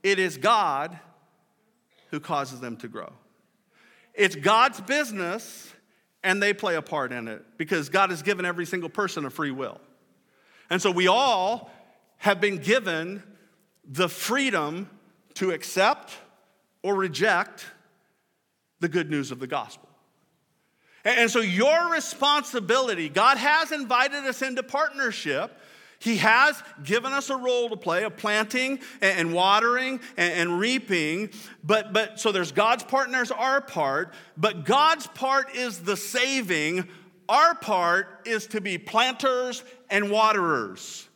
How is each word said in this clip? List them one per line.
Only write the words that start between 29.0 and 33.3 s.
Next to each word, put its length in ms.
and, 180
and 140
watering 680
and, 160
and 260
reaping. 680
But, 320
but, 260
so 100
there's 220
God's 320
part 220
and 80
there's 160